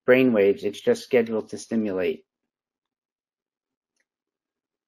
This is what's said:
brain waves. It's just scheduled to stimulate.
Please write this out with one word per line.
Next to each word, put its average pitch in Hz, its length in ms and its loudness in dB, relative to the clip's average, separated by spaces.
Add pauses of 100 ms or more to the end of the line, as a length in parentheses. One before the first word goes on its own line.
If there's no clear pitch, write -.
brain 127 260 4
waves. 101 320 2
It's 104 160 -8
just 120 240 -2
scheduled 113 460 -2
to 107 80 -12
stimulate. 92 680 -6 (2750)